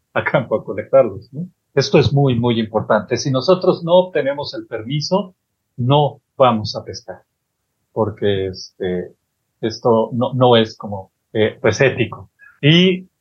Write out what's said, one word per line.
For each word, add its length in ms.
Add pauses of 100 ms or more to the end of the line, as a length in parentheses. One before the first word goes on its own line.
(180)
a 60
campo 320
a 80
colectarlos, 680
¿no? 160 (260)
Esto 240
es 140
muy, 220
muy 260
importante. 560
Si 140
nosotros 540
no 100
obtenemos 600
el 120
permiso, 680 (420)
no 440 (160)
vamos 400
a 80
pescar, 380 (720)
porque, 560
este, 640 (480)
esto 520
no, 220
no 220
es 200
como, 340 (220)
eh, 280
pues, 200
ético. 500 (320)
Y 460 (120)